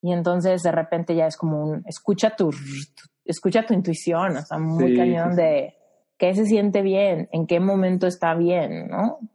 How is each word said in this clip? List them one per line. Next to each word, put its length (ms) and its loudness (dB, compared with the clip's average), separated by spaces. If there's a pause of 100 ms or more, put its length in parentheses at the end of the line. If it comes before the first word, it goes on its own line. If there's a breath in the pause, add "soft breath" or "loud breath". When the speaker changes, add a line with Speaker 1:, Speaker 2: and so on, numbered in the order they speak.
Speaker 1:
Y 120 -2
entonces 500 0
de 80 2
repente 440 -2
ya 120 2
es 100 -6
como 260 -2
un, 220 -4
escucha 500 -2
tu, 140 2 (720)
escucha 420 -2
tu 80 0
intuición, 640 -2
o 40 -8
sea, 160 -8
muy 340 0
Speaker 2:
Sí, 60 4
Speaker 1:
cañón 340 2
Speaker 2:
sí, 40 0
sí. 60 2
Speaker 1:
de 340 0 (420)
qué 160 2
se 120 2
siente 360 2
bien, 500 0
en 160 -2
qué 120 2
momento 480 2
está 260 0
bien, 540 0
¿no? 320 -2 (160)